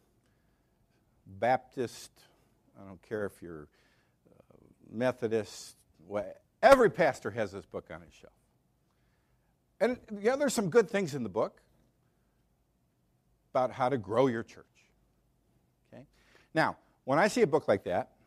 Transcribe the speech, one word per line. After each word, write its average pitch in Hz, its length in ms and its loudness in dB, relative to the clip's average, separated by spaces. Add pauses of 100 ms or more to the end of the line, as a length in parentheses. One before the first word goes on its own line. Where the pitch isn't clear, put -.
(1300)
Baptist, 117 800 -4 (720)
I 98 60 -20
don't 95 160 -20
care 107 220 -6
if 92 140 -10
you're, 80 280 -16 (600)
uh, - 280 -20 (360)
Methodist, 113 840 -4 (320)
wha-, 98 260 -8 (300)
every 247 260 8
pastor 139 400 -2
has 104 220 -6
this 95 160 -14
book - 260 -12
on 82 80 -14
his 82 120 -20
shelf. - 200 -20 (1500)
And, 240 200 -2 (200)
yeah, 220 180 0
there's 285 180 0
some 196 160 -2
good 226 180 4
things 185 240 -2
in 139 80 -6
the 110 80 -6
book 113 320 -4 (1900)
about 127 180 0
how 127 180 -2
to 139 80 -2
grow 110 280 0
your 113 180 0
church. - 220 -20 (1300)
Okay? 120 100 -20 (520)
Now, 143 220 0 (280)
when 135 140 2
I 202 80 4
see 233 160 2
a 190 40 4
book 143 200 0
like 104 160 2
that, 101 260 -2 (180)